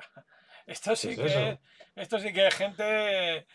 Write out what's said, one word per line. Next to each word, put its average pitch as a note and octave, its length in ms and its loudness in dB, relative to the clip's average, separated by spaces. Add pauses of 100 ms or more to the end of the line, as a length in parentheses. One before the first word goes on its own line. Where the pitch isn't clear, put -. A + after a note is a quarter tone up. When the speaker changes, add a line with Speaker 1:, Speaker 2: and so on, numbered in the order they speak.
(680)
Speaker 1:
esto G3+ 260 -2
sí G#2+ 220 -2
Speaker 2:
Pues - 20 -6
Speaker 1:
que C3+ 80 0
Speaker 2:
eso. C#3+ 140 2
Speaker 1:
es, - 180 0 (380)
esto - 240 -4
sí G3+ 120 -6
que F#3+ 140 6
es F#3 80 4
gente, G3 1000 0